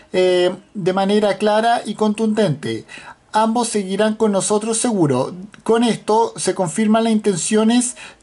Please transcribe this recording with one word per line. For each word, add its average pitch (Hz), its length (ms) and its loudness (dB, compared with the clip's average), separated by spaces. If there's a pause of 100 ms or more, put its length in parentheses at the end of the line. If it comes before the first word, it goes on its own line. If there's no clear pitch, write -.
(120)
eh, 180 440 2 (200)
de 185 180 -2
manera 196 460 2
clara 220 440 2
y 214 120 -8
contundente: 208 920 -2 (460)
"Ambos 226 380 0
seguirán 208 440 0
con 220 200 0
nosotros 214 440 -2
seguro. 160 560 0 (300)
Con 226 200 2
esto 220 520 0
se 180 180 -4
confirman 214 520 0
las 226 80 2
intenciones 220 840 0 (280)